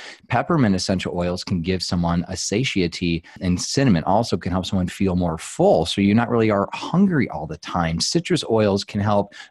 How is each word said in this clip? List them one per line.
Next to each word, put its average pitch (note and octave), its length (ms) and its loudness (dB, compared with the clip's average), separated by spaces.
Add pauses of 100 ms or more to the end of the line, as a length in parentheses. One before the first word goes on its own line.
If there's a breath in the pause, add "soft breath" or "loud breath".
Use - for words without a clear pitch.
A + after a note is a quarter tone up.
(280 loud breath)
Peppermint A#2+ 480 2
essential F#2 420 -2
oils F2 260 -2
can F2 180 -2
give F#2 200 -2
someone E2+ 460 0
a F#2 100 -6
satiety, F2+ 840 -2 (180 loud breath)
and F2+ 180 0
cinnamon A2 440 2
also G#2 340 0
can F2 140 -6
help F2+ 160 -2
someone F#2 200 0
feel F#2 280 0
more E2+ 240 -2
full. D#3 480 2
So - 140 -2
you're G2+ 140 4
not A#2 140 2
really A2+ 220 2
are G2+ 200 0
hungry F3 580 0
all D#2+ 180 -10
the D#2 100 -10
time. E2 420 -2
Citrus - 480 -2
oils G#2 360 2
can G2+ 180 -4
help G2+ 320 0 (180 loud breath)